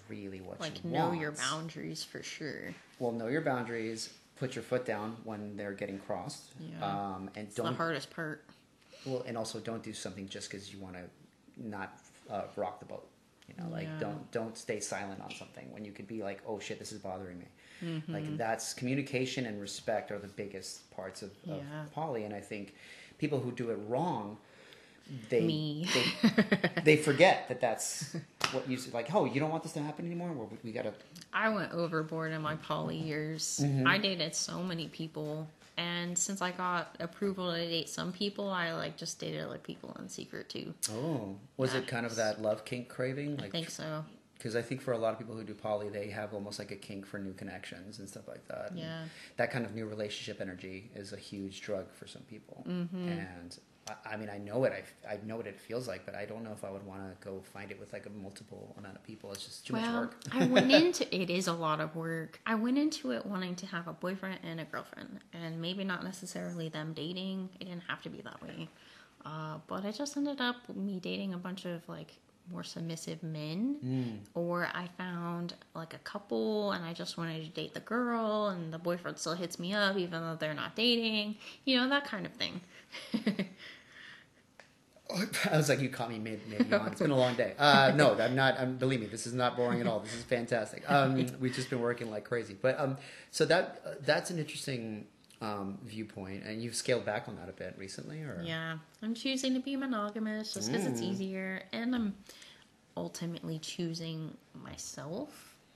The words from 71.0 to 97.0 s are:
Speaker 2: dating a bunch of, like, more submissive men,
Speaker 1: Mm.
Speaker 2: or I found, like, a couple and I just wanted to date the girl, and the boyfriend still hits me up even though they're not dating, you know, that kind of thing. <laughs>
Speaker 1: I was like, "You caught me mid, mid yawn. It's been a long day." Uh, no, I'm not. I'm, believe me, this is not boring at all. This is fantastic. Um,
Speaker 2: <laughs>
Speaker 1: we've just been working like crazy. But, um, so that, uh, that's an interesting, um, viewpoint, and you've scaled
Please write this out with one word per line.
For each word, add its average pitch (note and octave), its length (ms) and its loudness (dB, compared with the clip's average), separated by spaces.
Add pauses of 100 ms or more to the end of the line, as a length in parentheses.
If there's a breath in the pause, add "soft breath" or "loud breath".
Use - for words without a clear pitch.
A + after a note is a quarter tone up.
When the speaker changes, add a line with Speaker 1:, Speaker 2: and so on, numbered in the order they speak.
Speaker 2:
dating F#3 340 -2
a F3 40 -4
bunch F#3 260 -6
of, E3+ 240 -6
like, E3 240 -10 (380)
more F3 140 -6
submissive E3 580 -6
men, D#3+ 640 -2
Speaker 1:
Mm. B2+ 340 0 (160)
Speaker 2:
or F3 380 2
I F3 140 -2 (100)
found, F3 580 -2 (200)
like, E3 180 -8
a - 60 -10
couple G#3+ 720 0
and F3+ 100 -2
I E3 120 -4
just F3 240 -6
wanted D#3+ 260 -2
to D#3 60 -8
date D#3+ 240 -4
the - 60 -8
girl, A3+ 680 2
and E3+ 240 -2
the D#3+ 60 -6
boyfriend F3 400 -2
still D#3+ 160 0
hits F3 240 -4
me F3 160 0
up G3+ 240 6
even F3 240 0
though E3 140 -2
they're D#3 180 0
not C#3+ 220 -4
dating, A3 600 4 (300 loud breath)
you C4 100 8
know, B3+ 140 6
that C#4 160 4
kind F#3 180 -4
of - 80 -6
thing. - 280 -2 (520 loud breath)
<laughs> G#3 360 2 (2000 loud breath)
Speaker 1:
I D#3+ 60 6
was D3 140 8
like, B2+ 100 6
"You C3 80 4
caught A#2+ 220 -2
me A2+ 80 -4
mid, A2 300 -4
mid A2 200 4
yawn. G#3 240 6
It's - 80 -2
been E3+ 100 6
a C3+ 60 8
long B2 180 8
day." A#2 240 4
Uh, C#3 380 12
no, C#3 220 12
I'm A#2+ 160 6
not. C3 260 8
I'm, B2+ 160 2
believe B2+ 240 4
me, G#2+ 60 -2
this A2 200 -4
is A#2 60 -4
not B2 240 4
boring A#2+ 240 4
at A#2 60 4
all. A2 140 2
This G#2+ 140 -6
is A#2 80 -6
fantastic. A#2 680 0
Um, C3+ 240 8 (200)
Speaker 2:
<laughs> C3+ 60 -6
Speaker 1:
we've B2+ 140 2
just B2+ 160 -2
been B2+ 100 2
working A#2+ 300 2
like G#2 160 -2
crazy. A2 340 -2
But, B2+ 180 6
um, C3+ 200 2 (320 loud breath)
so - 160 4
that, E3+ 400 6
uh, D#3 40 -4 (120)
that's D3+ 280 4
an F3 80 0
interesting, A2+ 680 -4 (340)
um, G2+ 420 -2
viewpoint, G#2+ 640 -6
and A2 180 -4
you've A#2 140 -4
scaled A#2 300 4